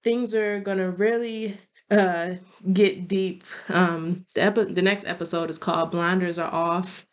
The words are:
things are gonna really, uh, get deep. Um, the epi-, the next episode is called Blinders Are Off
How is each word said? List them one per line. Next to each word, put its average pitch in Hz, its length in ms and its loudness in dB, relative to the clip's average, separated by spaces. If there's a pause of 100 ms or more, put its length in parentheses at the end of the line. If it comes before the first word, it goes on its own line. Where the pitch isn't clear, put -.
things 233 300 0
are 208 260 0
gonna 190 300 -2
really, 220 680 -2 (320)
uh, 180 440 2 (360)
get 185 380 2
deep. 190 340 -2 (280)
Um, 170 640 0
the 117 80 2
epi-, 202 320 2
the 180 80 2
next 202 240 0
episode 165 420 -4
is 160 100 -8
called 165 320 0
Blinders 175 480 2
Are 165 140 -4
Off 170 600 -2